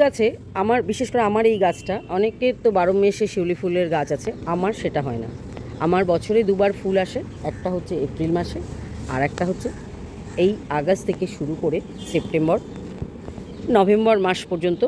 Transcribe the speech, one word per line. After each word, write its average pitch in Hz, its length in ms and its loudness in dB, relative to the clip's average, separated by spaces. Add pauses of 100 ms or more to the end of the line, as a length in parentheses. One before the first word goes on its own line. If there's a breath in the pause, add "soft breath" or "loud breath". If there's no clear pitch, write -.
গাছে 262 240 4 (360)
আমার, 233 160 4 (120)
বিশেষ 220 220 -2
করে 240 180 4
আমার 220 220 4
এই 214 120 0
গাছটা, 180 300 0 (220)
অনেকের 226 460 2
তো 240 60 4 (100)
বারো 180 220 4
মাসে 202 320 4
শিউলি 175 280 0
ফুলের 175 340 0
গাছ 147 220 0
আছে, 214 140 -6 (240)
আমার 180 180 0 (100)
সেটা 156 240 -2
হয় 117 180 -4
না। 113 40 -8 (560)
আমার 180 180 4 (100)
বছরে 208 360 2
দুবার 202 320 4
ফুল 190 240 0
আসে, 247 160 -6 (300)
একটা - 240 -6
হচ্ছে 180 200 -4 (120)
এপ্রিল 160 320 -2
মাসে, - 200 -4 (540)
আর 131 160 0
একটা 175 200 -4
হচ্ছে 190 200 -4 (760)
এই 202 60 6 (280)
আগস্ট 180 300 2
থেকে 185 160 -2 (120)
শুরু 156 260 -4
করে 160 160 0 (320)
সেপ্টেম্বর, 165 480 2 (1160)
নভেম্বর 214 400 6 (100)
মাস 180 120 2 (120)
পর্যন্ত 175 380 0